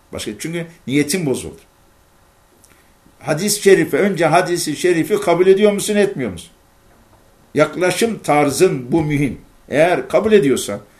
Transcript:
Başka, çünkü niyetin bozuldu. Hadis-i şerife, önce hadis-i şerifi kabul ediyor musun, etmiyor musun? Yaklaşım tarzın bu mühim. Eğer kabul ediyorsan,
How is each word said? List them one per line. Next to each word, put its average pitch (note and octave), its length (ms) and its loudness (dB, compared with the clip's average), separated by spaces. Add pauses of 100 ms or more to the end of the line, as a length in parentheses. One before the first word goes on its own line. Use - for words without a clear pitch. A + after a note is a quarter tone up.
(120)
Başka, G#2 260 -10
çünkü E3 280 -8 (200)
niyetin D3 400 -2
bozuldu. G2 340 -6 (1600)
Hadis-i G3 440 -4
şerife, E3+ 340 2
önce E3+ 300 0
hadis-i E3+ 500 0
şerifi F3 440 0
kabul F3 260 2
ediyor G3+ 260 6
musun, G#3 240 -2
etmiyor G3 340 -2
musun? E2+ 200 -14 (1040)
Yaklaşım E3+ 640 0
tarzın D3 760 0
bu D#3+ 100 2
mühim. C#3+ 380 -2 (280)
Eğer D#3 400 2
kabul G3+ 240 2
ediyorsan, B2 480 2 (200)